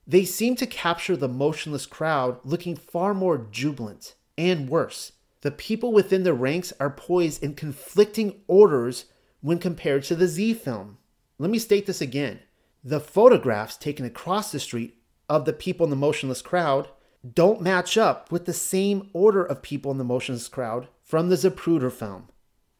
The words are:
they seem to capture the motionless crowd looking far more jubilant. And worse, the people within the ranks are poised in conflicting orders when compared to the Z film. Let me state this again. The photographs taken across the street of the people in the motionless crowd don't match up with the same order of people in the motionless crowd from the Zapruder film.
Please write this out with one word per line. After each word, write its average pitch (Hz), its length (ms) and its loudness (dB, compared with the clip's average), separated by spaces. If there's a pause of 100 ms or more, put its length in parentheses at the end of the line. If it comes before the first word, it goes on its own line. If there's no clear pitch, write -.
they 180 200 4
seem 233 320 -2
to 254 100 -4
capture 170 480 -2
the 139 120 -2
motionless 143 580 -4
crowd 135 580 -2
looking 170 320 -6
far 185 380 -4
more 170 380 0
jubilant. 127 640 -6 (200)
And 160 340 -2
worse, - 420 -4 (300)
the 143 100 -2
people 220 420 -4
within 190 300 4
the 180 100 4
ranks 139 460 -2
are 143 100 -2
poised 170 540 -2
in 143 100 -4
conflicting 202 960 -2
orders 151 580 6 (360)
when 165 180 0
compared 147 440 -2
to 170 120 0
the 175 120 4
Z 202 280 0
film. 104 420 -8 (400)
Let 165 140 -2
me 226 80 0
state 202 260 2
this 190 160 -6
again. 131 380 -4 (440)
The 127 160 -2
photographs 139 800 4
taken 143 280 -8
across 190 460 -6
the 143 80 -6
street - 360 -8 (340)
of 151 160 2
the 156 80 0
people 180 300 -2
in 151 80 0
the 139 40 -2
motionless 139 460 -2
crowd 151 480 0 (460)
don't 208 260 4
match 180 380 2
up 180 320 2
with 170 140 -4
the 175 80 -4
same 196 600 -2
order 196 300 4
of 143 180 -4
people 139 300 -6
in 135 80 -4
the 131 40 -4
motionless 123 440 -4
crowd 123 400 -8 (160)
from 165 260 0
the 180 60 4
Zapruder 160 560 0
film. 101 380 -12 (500)